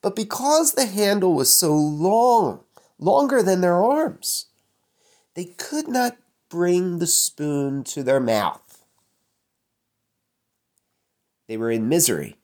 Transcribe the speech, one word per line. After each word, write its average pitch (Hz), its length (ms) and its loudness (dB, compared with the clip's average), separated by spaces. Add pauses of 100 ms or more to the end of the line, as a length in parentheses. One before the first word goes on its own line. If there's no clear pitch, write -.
But 254 140 -2
because 277 580 0
the 269 120 0
handle 202 480 0
was 135 180 2
so 151 240 2
long, 170 880 2 (360)
longer 262 420 2
than 185 200 2
their 180 220 2
arms, - 600 -2 (880)
they 180 120 -10
could 294 420 -8
not 247 300 -2 (300)
bring 175 520 0
the 170 80 -2
spoon 143 760 -2
to 139 200 -10
their 135 160 2
mouth. 110 680 -2 (2500)
They 110 100 -8
were 113 140 -2
in 113 180 0
misery. 104 540 0